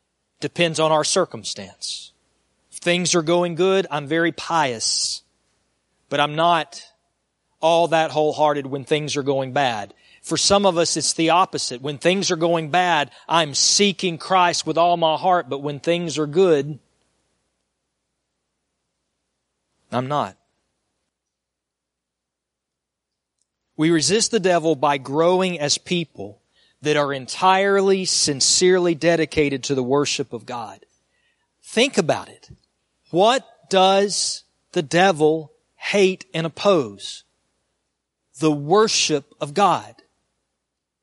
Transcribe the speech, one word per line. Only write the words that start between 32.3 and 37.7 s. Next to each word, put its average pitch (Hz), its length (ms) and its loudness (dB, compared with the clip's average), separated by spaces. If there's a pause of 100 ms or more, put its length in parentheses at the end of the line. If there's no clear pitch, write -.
What 220 340 2 (240)
does 190 760 2 (300)
the 175 80 0
devil 160 680 2 (240)
hate 190 580 0
and 165 140 -4
oppose? 143 800 -2 (1120)